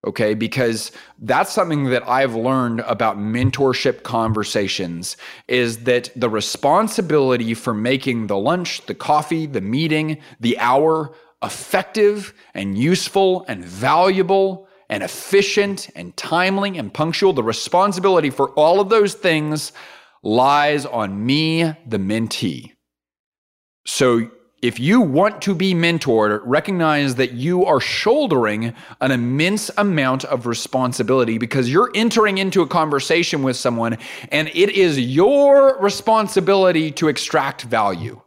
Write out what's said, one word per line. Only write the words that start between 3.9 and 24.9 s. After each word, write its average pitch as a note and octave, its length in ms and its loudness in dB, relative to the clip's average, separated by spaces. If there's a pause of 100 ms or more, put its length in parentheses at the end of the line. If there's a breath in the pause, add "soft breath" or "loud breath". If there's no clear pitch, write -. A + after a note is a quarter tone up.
conversations, G#2 1120 -4 (300 loud breath)
is A#2 380 -2
that B2 300 0
the B2 140 -2
responsibility C3+ 1300 0
for A2+ 180 -4
making A#2 540 -2
the G2 100 -2
lunch, D#3+ 480 -2
the G#2+ 80 -10
coffee, D3+ 540 -2
the B2 140 -6
meeting, D#3 580 -2 (200 loud breath)
the A#2 200 0
hour D3+ 560 2 (260 soft breath)
effective G#3 960 -2 (180 soft breath)
and G2 240 -6
useful F#3 680 0
and F#2 180 -10
valuable F#3 1000 0 (220 soft breath)
and G2+ 120 -4
efficient G3 960 0
and F2 200 -16
timely F#3+ 640 -2
and G#2+ 160 -8
punctual, E3 400 2
the C3 80 0
responsibility F3+ 880 2
for B2+ 220 0
all E3 280 4
of G3 100 0
those G#3 260 2
things D3+ 560 -2 (500 loud breath)
lies C#3+ 640 2
on G#2+ 400 -4
me, D#3+ 380 0 (240)
the A2 100 -4
mentee. G2 760 -4 (1120)
So A#2 420 2 (320)
if A#2+ 180 -2
you F#3 200 2